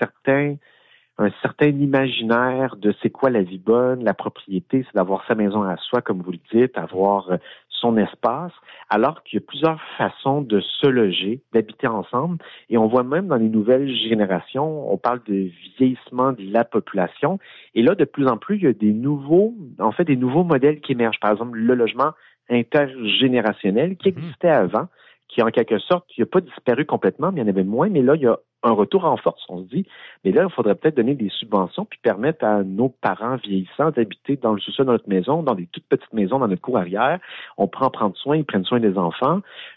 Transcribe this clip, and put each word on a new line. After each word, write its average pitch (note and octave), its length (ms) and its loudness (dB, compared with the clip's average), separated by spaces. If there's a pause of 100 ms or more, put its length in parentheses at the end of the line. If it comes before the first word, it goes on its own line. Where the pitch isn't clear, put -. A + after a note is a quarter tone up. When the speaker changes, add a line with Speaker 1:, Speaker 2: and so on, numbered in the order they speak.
Speaker 1:
certain, C#3 560 -2 (600)
un G#2 120 2 (120)
certain - 260 2
imaginaire C3 1080 0
de G2+ 260 0
c'est A2 80 0
quoi C3+ 200 0
la A2+ 120 2
vie F#2 160 -6
bonne, B2 440 2
la G#2 120 0
propriété, - 720 -4
c'est - 100 -16
d'avoir F#2+ 320 0
sa A#2+ 80 0
maison G#2 260 0
à F#2 140 -4
soi, - 240 -4
comme F#2+ 220 -4
vous F#2 100 -8
le E2+ 80 -14 (120)
dites, B2 260 2
avoir, F#2 520 0
euh, F2+ 60 0 (320)
son A#2 280 -2
espace, B2 560 -2 (380)
alors B2+ 320 0
qu'il - 160 -8
y - 40 -4
a - 40 -20
plusieurs D#3 340 -2 (160)
façons C3+ 460 -2
de G#2+ 180 0 (220)
se D3 40 4
loger, A2 540 0 (140)
d'habiter A2 320 -2
ensemble. A#2+ 500 -4 (320)
Et A#2 80 0
on A2 120 4
voit B2 160 2
même D#3+ 220 -2
dans D3+ 100 0
les A2+ 120 2
nouvelles B2 420 2 (160)
générations, A2+ 840 -2
on G2 60 0
parle B2 280 -2
de G2 220 -2 (300)
vieillissement B2+ 540 0
de A2+ 100 -10 (100)
la A#2 140 2
population. A2+ 720 -2 (360)
Et A2+ 80 2
là, D3 120 4
de D#3 100 2
plus C#3 220 0
en A#2+ 100 2
plus, G#3 220 -4
il F#3 60 0
y - 20 4
a A#2 80 4
des G#2+ 180 2
nouveaux, D3 640 2 (240)
en G#2 140 0
fait, F3 120 0
des C#3+ 120 2
nouveaux B2+ 280 2
modèles D3+ 380 2
qui C#3 100 -4
émergent. A#2 280 -2
Par G#2+ 120 2
exemple, A#2 260 -4
le A#2 160 2
logement A#2+ 380 0 (380)
intergénérationnel B2 1500 0
qui - 140 0
Speaker 2:
Mhm. E3+ 80 -2
Speaker 1:
existait E3 320 -4
avant, A2+ 380 2 (400)
qui - 140 0
en A2 80 2
quelque A2 280 2
sorte, F3 300 -2
qui - 120 -6
n'a A2+ 60 0
pas F#3 140 2
disparu C3+ 440 -2
complètement, C3 480 -2
mais E3 80 -4
il A2+ 40 -2
y - 20 -2
en G#2 40 2
avait F#2+ 140 0
moins, A#2+ 240 0
mais E3 140 2
là, C3 140 4
il D#3 60 -4
y B2+ 40 2
a A2+ 120 2 (240)
un A#2 100 2
retour A2 340 2
en C3+ 100 2
force. - 320 -4
On F2+ 140 -10
se F#2 80 -18
dit, E3 160 -4 (360)
mais F#2+ 100 2
là, D#3+ 140 4
il F3 60 -6
faudrait G#2+ 220 0
peut-être D#3 220 0
donner B2 180 2
des G#2+ 160 -4
subventions G#2 560 -4
puis - 160 -18
permettre A#2+ 420 0
à G#2 180 2
nos G2 280 -2
parents A2 460 -4
vieillissants G#2 540 -2
d'habiter A#2+ 460 -2
dans A#2 160 0
le G2 80 -2
sous-sol - 240 -2
de C3 80 2
notre G#2+ 160 0
maison, G2+ 340 0
dans C3 120 0
des F2+ 180 -6
toutes - 140 -16
petites - 260 -2
maisons, A#2+ 280 0
dans A#2+ 80 0
notre F#2 120 -2
cour B2 160 -4
arrière. G#2+ 440 -2 (360)
On G2 120 0
prend C3+ 200 -2
prendre G#2+ 300 -2
soin, D3 180 0
ils D#3 80 0
prennent F#2+ 220 -2
soin B2 140 0
des G2+ 180 2
enfants. B2+ 420 0 (360)